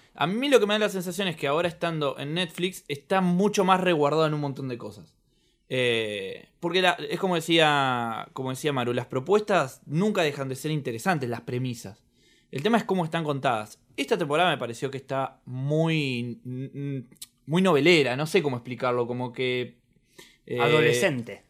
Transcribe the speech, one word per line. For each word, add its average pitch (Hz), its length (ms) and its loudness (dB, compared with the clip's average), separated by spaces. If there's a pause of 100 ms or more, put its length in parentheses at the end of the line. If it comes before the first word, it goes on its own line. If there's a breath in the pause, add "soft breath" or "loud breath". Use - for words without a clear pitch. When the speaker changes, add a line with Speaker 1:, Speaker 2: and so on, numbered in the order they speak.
(160 loud breath)
Speaker 1:
A 143 120 0
mí 233 200 -2
lo 254 140 6
que 208 40 2
me 208 100 2
da 214 40 0
la 208 100 2
sensación 185 380 -4
es 156 80 -4
que 151 120 -4
ahora 165 200 0
estando 165 500 -4
en 139 180 -6
Netflix 180 520 -6
está 165 320 -2
mucho 185 460 2
más 185 160 4
resguardado 156 460 4
en 151 60 -2
un 151 60 -2
montón 139 300 -6
de 120 80 -8
cosas. 104 360 -16 (560)
Eh, 110 800 -2 (140)
porque 175 200 0
la, 180 120 6
es 151 260 -6
como 185 160 2
decía, 143 960 2
como 131 200 -6
decía 143 200 -2
Maru, 120 220 0
las 123 140 -4
propuestas 165 760 0
nunca 185 360 0
dejan 143 260 -2
de 131 80 -6
ser 151 160 -6
interesantes, 135 580 -2
las 117 120 -6
premisas. 123 640 -8 (460 soft breath)
El 143 120 -6
tema 226 140 4
es 226 80 -2
cómo 185 180 0
están 160 220 -4
contadas. 131 520 -2 (200)
Esta 240 200 -2
temporada 165 320 2
me 143 80 0
pareció 123 320 -6
que 135 80 -8
está 135 480 -6
muy, 135 1000 -2
n-, 127 280 -10
n-, 139 300 -8 (420)
muy 170 160 2
novelera, 151 540 6
no 147 100 -4
sé 175 160 2
cómo 139 160 0
explicarlo, 123 500 -2
como 123 260 -6
que, 123 440 -4 (680 loud breath)
eh, 120 160 -4
Speaker 2:
Adolescente. 120 880 2